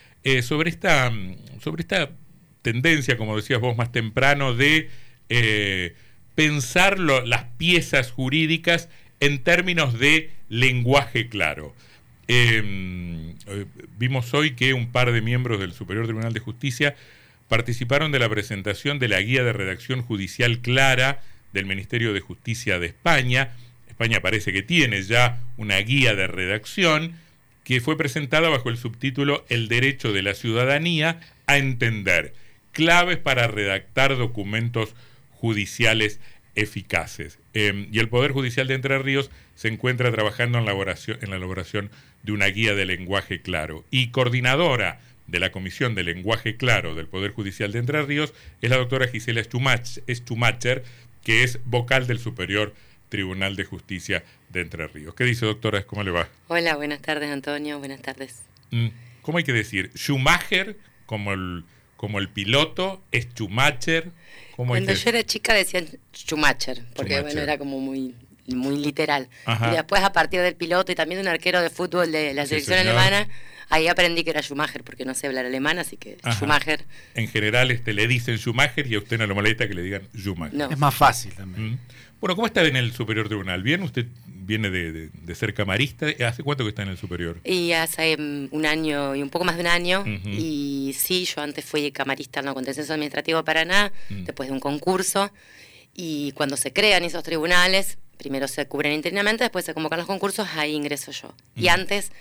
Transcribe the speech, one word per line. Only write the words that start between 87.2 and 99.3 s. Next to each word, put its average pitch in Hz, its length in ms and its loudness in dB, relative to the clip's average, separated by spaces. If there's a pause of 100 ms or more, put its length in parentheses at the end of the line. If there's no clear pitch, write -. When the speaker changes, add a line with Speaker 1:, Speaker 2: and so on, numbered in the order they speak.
Speaker 2:
Y 175 300 0
hace, 160 440 0
mm, 143 320 -6
un 151 160 -2
año 151 500 0
y 143 60 -2
un 139 80 -6
poco 175 160 -2
más 175 100 0
de 170 60 -6
un 170 60 0
año. 175 340 2
Speaker 1:
Ujú. 104 280 -6
Speaker 2:
Y 139 680 -4
sí, 180 280 0
yo 156 180 -6
antes 147 200 -8
fui 147 280 -2
camarista 139 480 -4
en 139 80 -4
la 139 80 -4
Contencioso 135 380 -6
Administrativo 151 440 -2
de 160 60 0
Paraná, 175 480 4 (180)
Speaker 1:
Mm. 98 140 -6
Speaker 2:
después 131 260 -8
de 135 40 -4
un 135 60 -4
concurso. 185 720 0 (640)
Y 151 400 -6
cuando 143 240 -2
se 135 160 -4
crean 196 300 4
esos 170 200 -4
tribunales, 180 720 2 (200)
primero 135 300 -4
se 139 200 -4
cubren 147 260 0
interinamente, 202 500 0